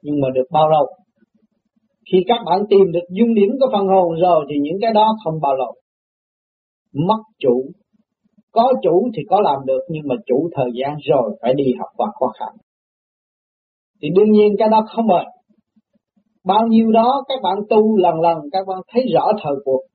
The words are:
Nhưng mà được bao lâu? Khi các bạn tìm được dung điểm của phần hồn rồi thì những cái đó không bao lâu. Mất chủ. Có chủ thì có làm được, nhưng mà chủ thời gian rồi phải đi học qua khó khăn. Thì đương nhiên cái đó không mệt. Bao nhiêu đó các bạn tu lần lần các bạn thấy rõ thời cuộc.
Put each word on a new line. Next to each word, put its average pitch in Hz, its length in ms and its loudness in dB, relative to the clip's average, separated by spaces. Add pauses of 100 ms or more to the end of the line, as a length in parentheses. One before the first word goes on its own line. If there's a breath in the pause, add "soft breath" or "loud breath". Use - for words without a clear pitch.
Nhưng 147 200 -6
mà 135 140 0
được 127 160 0
bao 156 180 2
lâu? 156 180 2 (1200)
Khi 180 60 4 (100)
các 233 180 0
bạn 175 140 0 (100)
tìm 196 220 4
được 175 180 -4
dung 226 240 0
điểm 202 160 4 (100)
của 254 120 2
phần 202 160 0
hồn 175 340 2
rồi 170 280 2
thì 147 120 -6
những 156 200 -4
cái 226 120 0
đó 214 140 4 (160)
không 160 180 -4
bao 139 140 0
lâu. 127 200 -6 (1200)
Mất 196 300 -2 (160)
chủ. 127 320 -2 (800)
Có 240 300 2
chủ 190 360 0
thì 147 120 -10
có 196 120 2
làm 139 240 -2
được, 131 140 -2 (100)
nhưng 156 180 -8
mà 131 80 -2 (100)
chủ 147 300 -2
thời 127 140 -2 (120)
gian 147 160 -6 (120)
rồi 120 320 0
phải 123 120 0
đi 143 100 -2 (160)
học 95 180 -12
qua 110 100 -2 (120)
khó 127 80 -2 (120)
khăn. 113 100 -10 (1500)
Thì 151 140 -6
đương 214 160 4
nhiên 208 280 4
cái 214 120 2
đó 220 140 2 (100)
không 226 120 -2
mệt. 175 180 0 (1200)
Bao 208 220 0
nhiêu 226 240 4
đó 247 360 2
các 262 160 -6
bạn 190 140 -2 (120)
tu 220 280 4
lần 170 240 2
lần 165 160 2 (140)
các 190 160 -4
bạn 185 200 -8
thấy - 160 -2 (100)
rõ 160 180 2 (120)
thời 147 100 -4 (120)
cuộc. 135 160 0 (140)